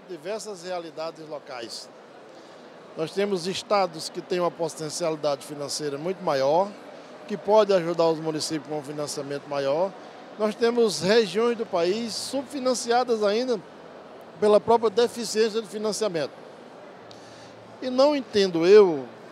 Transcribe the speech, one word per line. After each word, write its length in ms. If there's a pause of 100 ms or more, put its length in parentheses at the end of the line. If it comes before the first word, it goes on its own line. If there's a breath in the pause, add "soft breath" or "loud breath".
diversas 580
realidades 600
locais. 640 (1080 loud breath)
Nós 160
temos 360
estados 640
que 100
têm 200
uma 100
potencialidade 960
financeira 500
muito 260
maior, 460 (580 loud breath)
que 120
pode 340
ajudar 340
os 140
municípios 480
com 120
um 20
financiamento 680
maior. 420 (480 loud breath)
Nós 160
temos 460
regiões 560
do 80
país 480
subfinanciadas 1120
ainda 360 (800)
pela 220
própria 300
deficiência 720
de 60
financiamento. 640 (1500 loud breath)
E 80
não 260
entendo 520
eu 400 (260)